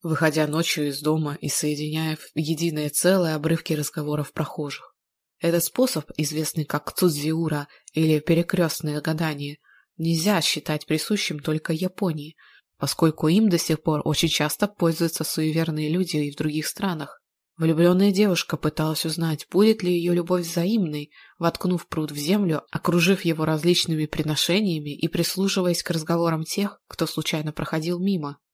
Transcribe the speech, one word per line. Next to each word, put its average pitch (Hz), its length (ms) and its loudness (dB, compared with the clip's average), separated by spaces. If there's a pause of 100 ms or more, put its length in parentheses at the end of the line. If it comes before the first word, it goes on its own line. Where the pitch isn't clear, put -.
выходя 156 440 2
ночью 151 400 0
из 139 140 -4
дома 151 400 0
и 151 80 -4
соединяя 151 640 -2
в - 220 -16
единое 151 540 0
целое 175 440 4
обрывки 156 380 0
разговоров 147 600 -4
прохожих. - 640 -8 (460)
Этот 170 240 2
способ, - 520 0
известный 151 480 -2
как - 300 -4
цудзиура 151 720 0 (260)
или 156 280 4
перекрёстное 160 800 0
гадание, 151 580 -4 (400)
нельзя 165 420 2
считать 151 460 -4
присущим 156 520 -2
только 156 360 -2
Японии, 160 600 -4 (440)
поскольку 156 500 2
им 208 220 6
до 175 80 4
сих - 240 -2
пор 151 220 0
очень 156 260 2
часто - 360 0
пользуются 165 560 0
суеверные 156 680 -2
люди 175 260 0
и 147 160 0
в 143 40 -16
других 151 300 -2
странах. 170 560 -6 (360)
Влюблённая 175 520 6
девушка 185 460 2
пыталась 156 480 -2
узнать, 160 460 -2
будет 220 320 4
ли 180 120 2
её 175 200 2
любовь 175 320 0
взаимной, 170 680 -2 (260)
воткнув 170 480 0
прут 156 240 -4
в 147 60 -10
землю, 160 460 0 (100)
окружив 175 520 2
его 160 200 0
различными 156 600 2
приношениями 151 920 -2
и - 100 -4
прислушиваясь 180 760 0
к - 80 -6
разговорам 165 540 0
тех, - 440 -4
кто - 180 -4
случайно 151 460 -4
проходил 160 480 -4
мимо. 170 380 -2 (160)